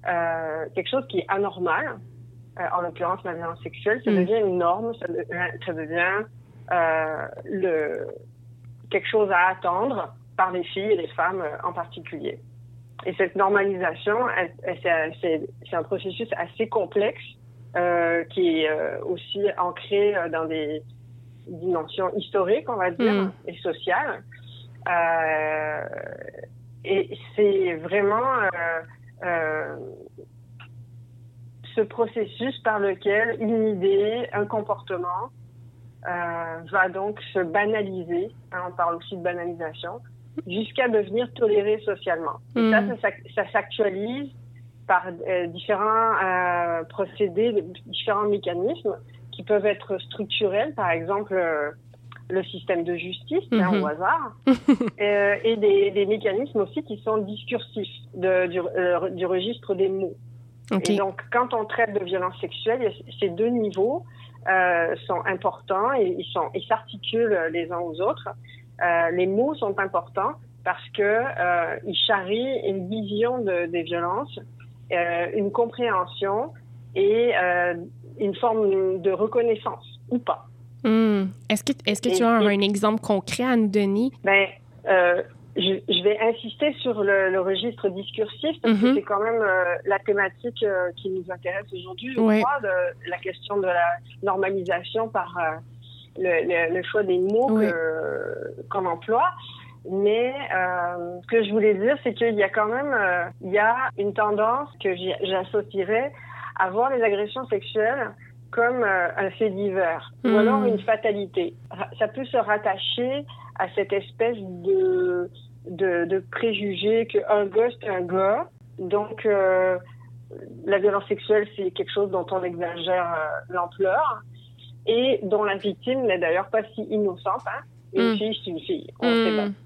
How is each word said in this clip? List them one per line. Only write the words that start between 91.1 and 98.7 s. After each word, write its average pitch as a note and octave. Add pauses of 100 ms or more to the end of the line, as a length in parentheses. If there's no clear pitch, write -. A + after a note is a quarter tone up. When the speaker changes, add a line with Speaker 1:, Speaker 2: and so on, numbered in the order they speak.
Speaker 1:
nous F#3
intéresse F3+
aujourd'hui, F#3
je A#3
Speaker 2:
Ouais. A3
Speaker 1:
crois, C#4
de F#3
la F3+
question F#3+
de F#3+
la F3 (360)
normalisation F#3+
par, F3+
euh, D#3+ (640)
le, E3+
le, F3+
le F3+
choix G#3
des F#3
mots G#3+
Speaker 2:
Ouais. G#3+
Speaker 1:
que, D#3+